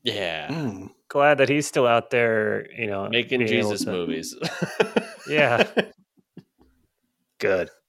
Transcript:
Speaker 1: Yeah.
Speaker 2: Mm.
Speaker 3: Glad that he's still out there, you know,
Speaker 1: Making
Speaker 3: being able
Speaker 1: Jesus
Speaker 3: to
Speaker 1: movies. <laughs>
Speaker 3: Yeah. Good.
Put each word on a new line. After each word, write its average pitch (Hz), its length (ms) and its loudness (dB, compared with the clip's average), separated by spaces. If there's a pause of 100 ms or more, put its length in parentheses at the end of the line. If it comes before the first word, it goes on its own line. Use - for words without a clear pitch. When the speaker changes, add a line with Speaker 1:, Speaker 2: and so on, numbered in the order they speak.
Speaker 1:
Yeah. 92 460 -4
Speaker 2:
Mm. 117 420 -8 (200)
Speaker 3:
Glad 143 280 4
that 131 100 6
he's 143 200 0
still 131 180 2
out 117 240 2
there, 110 560 0 (100)
you 113 120 -4
know, 98 200 -4
Speaker 1:
Making 117 380 0
Speaker 3:
being 117 140 2
able 104 140 0
Speaker 1:
Jesus 98 120 -4
Speaker 3:
to - 60 -4
Speaker 1:
movies. 82 440 -4 (480)
<laughs> - 460 -4
Speaker 3:
Yeah. 139 400 4 (1700)
Good. - 320 0 (200)